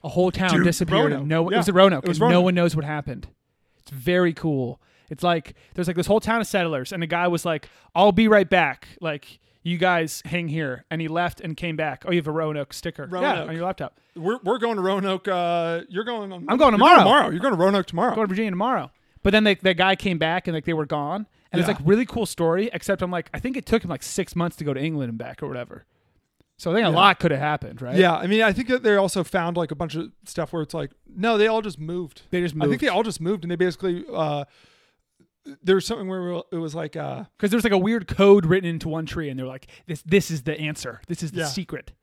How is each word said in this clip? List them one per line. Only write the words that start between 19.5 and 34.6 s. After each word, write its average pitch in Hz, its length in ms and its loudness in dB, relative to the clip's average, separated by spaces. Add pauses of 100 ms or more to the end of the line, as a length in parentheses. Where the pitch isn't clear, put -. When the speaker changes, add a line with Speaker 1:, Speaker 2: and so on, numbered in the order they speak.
Speaker 1:
that 185 200 0
guy 190 200 4
came 180 220 -4
back, 165 280 -2
and, 170 80 -4
like, 156 100 -6
they 170 100 -2
were 156 120 -2
gone. 156 400 -6 (260)
And 170 80 0
it's, 170 80 0
Speaker 2:
Yeah. 208 60 0
Speaker 1:
like, - 120 -8
really 214 200 4
cool 233 200 -4
story, 175 460 -2
except 185 300 -4
I'm 180 80 -4
like, 175 240 -6
I 160 60 -10
think 262 180 -6
it - 80 -10
took 226 180 0
him, 175 60 -10
like, 135 120 -8
six - 340 -6
months 170 200 -2
to 160 80 -10
go 143 80 -4
to 131 80 -4
England 147 300 -4
and 113 80 -10
back 123 240 -12
or 147 60 -8
whatever. 123 360 -12 (720)
So - 140 -6
I 170 40 0
think 220 120 2
a 165 40 4
Speaker 2:
Yeah. 156 60 2
Speaker 1:
lot 190 220 4
could 170 140 2
have 135 80 -2
happened, 147 420 -4
right? 127 140 -4
Speaker 2:
Yeah, 180 180 6
I 175 140 -4
mean, 220 140 2
I 214 100 4
think 233 160 -4
that 254 160 0
they 208 120 4
also 190 280 0
found, 175 320 -2
like, 170 160 -2
a - 20 -8
bunch 151 220 -8
of 170 160 -8 (120)
stuff - 280 -8
where 165 100 -4
it's 147 120 -8
like, 147 180 -8 (140)
no, 220 300 0
they 214 120 6
all 220 140 0
just 170 180 -10
moved. 170 500 -10
Speaker 1:
They 180 100 0
just 165 140 -2
Speaker 2:
I 156 60 -4
think 147 100 2
Speaker 1:
moved. 247 120 0
Speaker 2:
they 285 60 2
all 196 140 0
just 220 180 -4
moved, 175 240 -4
and 170 60 -8
they 175 60 -4
basically, 180 560 -4
uh, 147 320 -4 (1160)